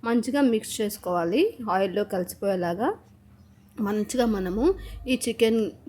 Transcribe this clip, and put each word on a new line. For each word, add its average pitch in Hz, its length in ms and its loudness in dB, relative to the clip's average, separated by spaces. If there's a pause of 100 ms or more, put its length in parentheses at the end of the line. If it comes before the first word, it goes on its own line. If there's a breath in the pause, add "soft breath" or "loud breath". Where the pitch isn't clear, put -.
మంచిగా 240 340 2 (120)
మిక్స్ 220 280 -2
చేసుకోవాలి. 180 600 0 (340)
ఆయిల్లో 190 280 0 (100)
కలిసిపోయేలాగా 185 760 -2 (960)
మంచిగా 214 380 0 (100)
మనము 190 280 -2 (440 loud breath)
ఈ 254 80 2 (100)
చికెన్ 226 360 2 (280)